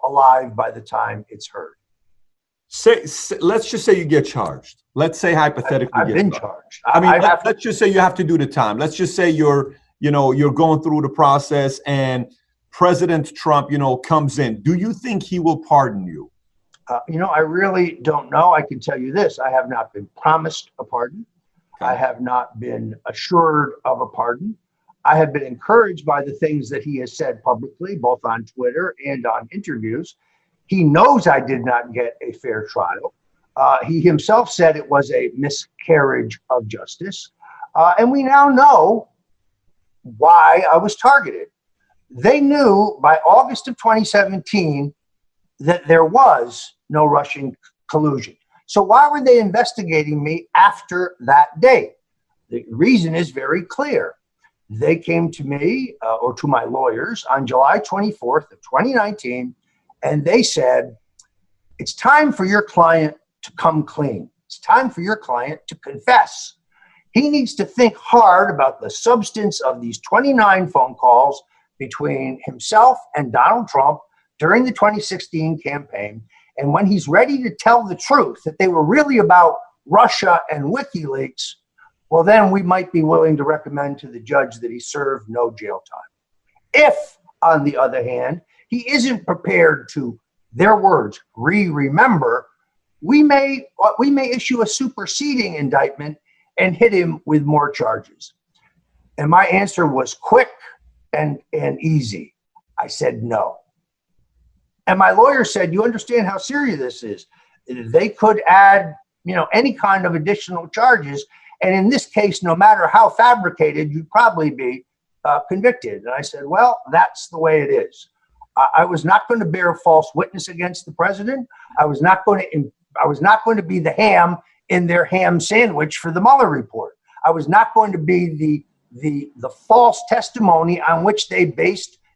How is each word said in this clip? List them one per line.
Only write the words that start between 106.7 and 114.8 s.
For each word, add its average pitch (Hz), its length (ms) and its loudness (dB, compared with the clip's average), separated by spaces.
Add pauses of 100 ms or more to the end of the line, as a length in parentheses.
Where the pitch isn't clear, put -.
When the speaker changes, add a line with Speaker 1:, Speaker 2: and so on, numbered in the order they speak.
Speaker 1:
this 123 240 -10
is. 104 240 -12 (400)
They 127 440 0
could 214 360 2
add, 196 480 6 (300)
you 180 100 -6
know, 165 180 -2
any 240 200 0
kind 190 320 -2
of 170 100 -2
additional 170 540 -6
charges. 170 560 0 (380)
And 185 120 0
in 190 140 2
this 254 180 -2
case, 208 360 -4
no 170 120 0
matter 190 320 4
how 214 220 6
fabricated, 160 840 0
you'd 156 180 -10
probably 180 400 2
be, 127 340 -8 (400)